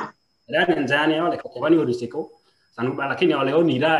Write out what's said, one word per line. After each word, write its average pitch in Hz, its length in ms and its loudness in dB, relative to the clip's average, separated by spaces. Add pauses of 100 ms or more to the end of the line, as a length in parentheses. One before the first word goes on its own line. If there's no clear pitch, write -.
(520)
Re 147 100 0
an 180 160 2
en 135 100 -2
za 147 180 0
ni 156 140 2
o 170 120 -2
le - 100 -4
ka - 120 -14
ka 123 60 -12
wa 143 100 -2
ni 165 80 6
ru 127 160 0
se 120 140 -8
ko. 151 220 -10 (460)
San 120 140 -4
ku - 60 -6
ba 135 140 -4
lakini 160 240 2
o 135 100 0
le 135 100 0
o 165 80 4
ni 143 180 2
ra 160 200 4